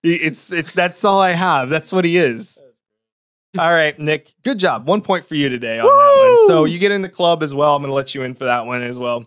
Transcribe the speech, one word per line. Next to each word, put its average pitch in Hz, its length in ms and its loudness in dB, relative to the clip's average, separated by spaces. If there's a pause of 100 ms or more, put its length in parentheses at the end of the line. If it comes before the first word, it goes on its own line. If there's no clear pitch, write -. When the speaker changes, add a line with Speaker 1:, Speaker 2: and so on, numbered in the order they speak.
Speaker 1:
He, 170 140 0
it's, 156 360 -6
it, 170 220 -6
that's 180 300 -2
all 196 160 2
I 185 100 2
have. 165 400 -2
That's 156 220 -4
what 185 120 0
he 170 140 0
is. 127 400 -2 (1000)
All 170 120 2
right, 156 280 2
Nick. 151 440 -6
Good 254 160 -2
job. 135 300 -2
One 202 120 0
point 185 240 -4
for 156 120 -8
you 143 120 0
today 117 300 -6
on 117 80 0
that 494 60 6
one. 554 380 6
Speaker 2:
Woo! 466 180 6
Speaker 1:
So 330 160 4
you 175 140 -2
get 196 120 0
in 202 120 -2
the 185 60 -8
club 170 340 -2
as 143 120 -6
well. 143 220 2
I'm 139 60 -4
gonna 139 120 -6
let 135 200 -4
you 131 80 -8
in 127 120 -10
for 131 100 -12
that 120 220 -2
one 123 160 -6
as 123 160 -10
well. 120 280 -6